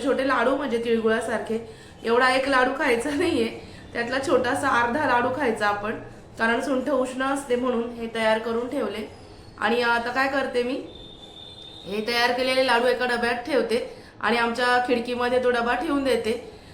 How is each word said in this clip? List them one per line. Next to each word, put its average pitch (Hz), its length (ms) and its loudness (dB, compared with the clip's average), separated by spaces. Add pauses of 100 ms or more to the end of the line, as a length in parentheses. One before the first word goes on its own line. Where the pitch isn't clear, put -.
छोटे 262 220 2
लाडू 262 300 2
म्हणजे 240 280 -2
तिळगुळासारखे, 226 840 0 (360)
एवढा 247 240 4
एक 269 200 2
लाडू 262 280 4
खायचा 254 320 0
नाहीये, 285 520 0 (320)
त्यातला 240 240 -4 (100)
छोटासा 262 400 2
अर्धा 240 380 2
लाडू 254 300 2
खायचा 226 320 0
आपण, 208 240 -2 (480)
कारण 233 220 2
सुंठ 285 280 0
उष्ण 262 340 0
असते 269 320 0
म्हणून 240 340 0
हे 233 260 -8
तयार 220 240 2
करून 233 300 -4
ठेवले. 220 420 -6 (460)
आणि 233 240 2
आता 240 300 0
काय 269 160 0
करते 262 360 0
मी, 262 200 -4 (1000)
हे 214 220 -4
तयार 240 240 4
केलेले 262 360 2
लाडू 247 200 4
एका 247 180 2
डब्यात 240 300 0
ठेवते 247 680 -2 (220)
आणि 226 120 2
आमच्या 247 500 2
खिडकीमध्ये 247 560 0
तो 247 60 4
डबा 233 240 0
ठेवून 285 300 0
देते. 226 560 -2 (140)